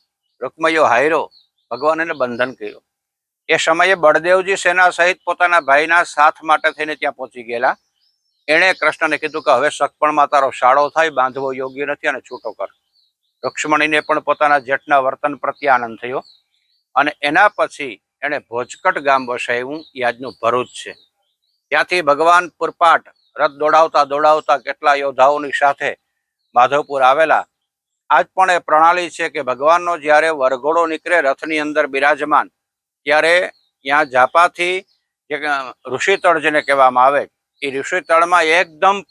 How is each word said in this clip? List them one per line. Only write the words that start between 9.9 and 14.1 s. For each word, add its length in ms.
તારો 220
શાળો 380
થાય, 220
બાંધવો 420
યોગ્ય 340
નથી 220
અને 120
છૂટો 320
કર." 140
રૂક્ષ્મણીને 560
પણ 200